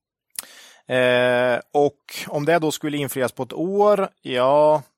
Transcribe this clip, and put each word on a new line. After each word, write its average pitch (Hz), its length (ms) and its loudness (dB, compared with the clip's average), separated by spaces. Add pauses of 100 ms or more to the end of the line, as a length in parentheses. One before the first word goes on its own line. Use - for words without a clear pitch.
(880)
Eh, 123 720 2 (120)
och 147 260 0 (300)
om 147 160 -6
det 165 140 2
då 156 120 -2
skulle 147 260 -6
infrias 135 360 -4
på - 100 -10
ett 120 100 -10
år, 196 560 0 (140)
ja, 143 600 2 (160)